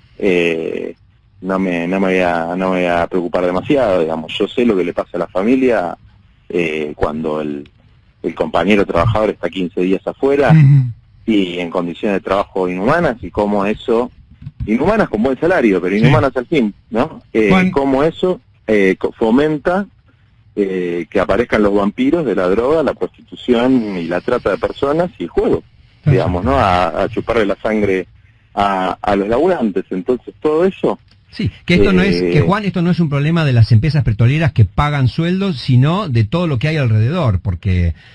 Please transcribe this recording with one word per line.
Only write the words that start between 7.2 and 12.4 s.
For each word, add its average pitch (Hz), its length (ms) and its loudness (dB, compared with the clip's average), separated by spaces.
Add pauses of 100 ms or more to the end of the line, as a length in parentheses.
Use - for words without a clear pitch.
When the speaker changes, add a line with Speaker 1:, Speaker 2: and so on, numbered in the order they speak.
Speaker 1:
el, 73 280 -10 (540)
el 85 120 -4
compañero 90 500 0
trabajador 104 460 0
está - 180 -6
quince 90 320 -6
días 92 260 -2
afuera 139 440 0
Speaker 2:
Ujú. 139 340 6 (460)
Speaker 1:
y 90 280 0
en 87 100 -6
condiciones 90 480 -4
de 87 60 -8
trabajo 95 460 -2